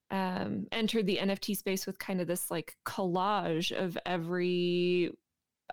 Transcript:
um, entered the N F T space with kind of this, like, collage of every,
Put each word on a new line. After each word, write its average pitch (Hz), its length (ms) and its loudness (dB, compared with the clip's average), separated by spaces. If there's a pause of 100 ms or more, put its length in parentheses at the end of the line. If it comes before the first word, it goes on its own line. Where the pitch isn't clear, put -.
(120)
um, 190 600 -2
entered 220 360 2
the 190 120 2
N 196 120 2
F 196 80 -2
T 202 160 -2
space 190 320 -2
with 190 100 -6
kind 190 240 -2
of 170 60 -2
this, 175 240 -2
like, 165 240 -4 (100)
collage 180 840 0
of 180 340 -2
every, 175 1080 2 (600)